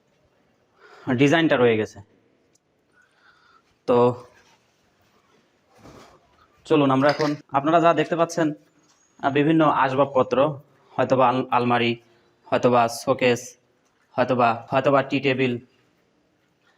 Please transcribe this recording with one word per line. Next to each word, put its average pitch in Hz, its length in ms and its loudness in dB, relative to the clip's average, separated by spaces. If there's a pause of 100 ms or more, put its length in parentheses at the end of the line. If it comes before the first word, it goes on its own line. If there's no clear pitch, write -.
(1160)
ডিজাইনটা 147 400 2
রয়ে 120 200 2
গেছে। 107 220 -6 (1900)
তো 123 380 0 (2500)
চলুন 147 260 2
আমরা 131 180 2
এখন, 147 260 -2 (160)
আপনারা 147 280 0
যা 165 140 2
দেখতে 156 220 -2
পাচ্ছেন, 165 380 -2 (680)
আহ, 135 100 0
বিভিন্ন 151 360 2
আসবাবপত্র, 127 920 0 (360)
হয়তোবা 127 340 2
আল-, 131 220 -4
আলমারি, 120 440 0 (500)
হয়তোবা 120 420 0
শোকেস, 123 680 -4 (580)
হয়তোবা, 120 560 -2
হয়তোবা 139 320 0
টি 143 160 -4
টেবিল, 131 380 -2 (1200)